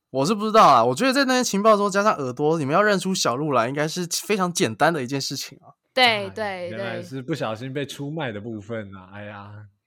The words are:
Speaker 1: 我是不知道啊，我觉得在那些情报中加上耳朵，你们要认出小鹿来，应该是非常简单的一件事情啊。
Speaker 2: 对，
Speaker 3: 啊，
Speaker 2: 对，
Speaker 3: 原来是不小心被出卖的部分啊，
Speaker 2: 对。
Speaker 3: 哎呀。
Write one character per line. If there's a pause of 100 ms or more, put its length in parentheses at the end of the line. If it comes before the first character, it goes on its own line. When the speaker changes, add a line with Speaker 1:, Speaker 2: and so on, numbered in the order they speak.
(120)
Speaker 1:
我
是
不
知
道
啊，
我
觉
得
在
那
些
情
报
中
加
上
耳
朵，
你
们
要
认
出
小
鹿
来，
应
该
是 (220)
非
常
简
单
的
一
件
事
情
啊。 (220)
Speaker 2:
对，
Speaker 3:
啊，
Speaker 2:
对，
Speaker 3:
原
来
是
不
小
心
被
出
卖
的
部
分
啊，
Speaker 2:
对。
Speaker 3:
哎
呀。 (200)